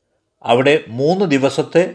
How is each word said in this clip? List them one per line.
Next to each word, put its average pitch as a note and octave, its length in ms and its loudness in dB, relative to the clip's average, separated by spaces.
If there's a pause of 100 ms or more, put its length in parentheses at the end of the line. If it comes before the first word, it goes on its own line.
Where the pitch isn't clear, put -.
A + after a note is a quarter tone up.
(440)
അവിടെ B2+ 320 2 (120)
മൂന്ന് D3+ 380 -2
ദിവസത്തെ C#3 560 0 (120)